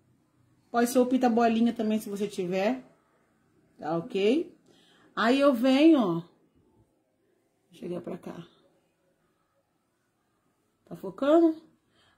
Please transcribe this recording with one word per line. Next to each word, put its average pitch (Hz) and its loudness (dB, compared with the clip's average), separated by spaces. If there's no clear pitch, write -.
Pode 240 0
ser 247 2
o 240 2
pinta-bolinha 233 2
também, 220 -2
se 214 -8
você 202 -6
tiver. 196 -4
Tá 156 -6
ok? 202 -2
Aí 240 2
eu 285 4
venho, 269 4
ó. 202 0
Vou 170 -6
chegar 175 -12
pra 175 -12
cá. 175 -16
Tá - -18
focando? 311 0